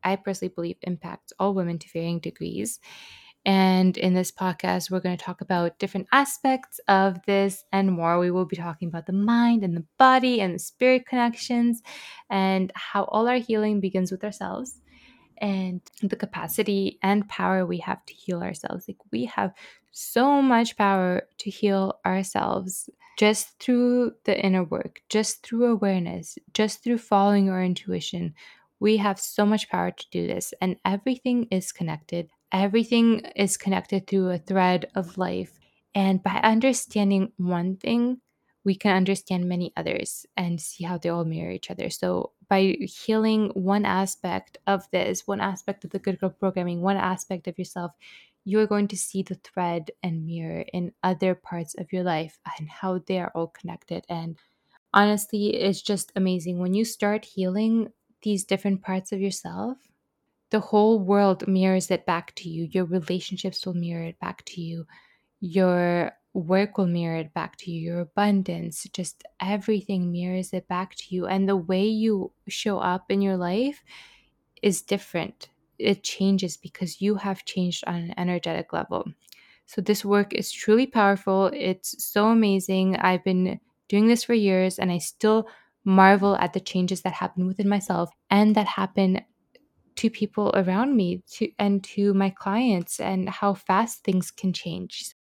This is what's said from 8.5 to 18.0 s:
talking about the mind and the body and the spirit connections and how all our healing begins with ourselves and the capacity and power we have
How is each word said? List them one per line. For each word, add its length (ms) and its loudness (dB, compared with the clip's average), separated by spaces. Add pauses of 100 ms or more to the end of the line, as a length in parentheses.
talking 320 -8
about 200 -8
the 60 -4
mind 500 4
and 120 0
the 100 -6 (120)
body 440 6
and 120 -2
the 60 -6
spirit 480 2
connections 760 0 (480)
and 460 0
how 300 -4
all 220 0
our 120 2
healing 400 0
begins 320 -2
with 120 -8
ourselves 560 -10 (600)
and 420 -4 (220)
the 120 0
capacity 840 -2
and 260 2
power 380 0
we 140 -4
have 260 -8